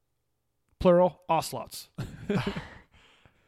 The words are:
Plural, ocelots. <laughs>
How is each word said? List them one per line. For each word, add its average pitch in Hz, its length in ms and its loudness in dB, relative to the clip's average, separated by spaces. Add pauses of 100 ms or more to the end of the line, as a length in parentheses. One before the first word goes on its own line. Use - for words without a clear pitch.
(800)
Plural, 180 500 4
ocelots. - 640 -4
<laughs> - 40 -20 (1500)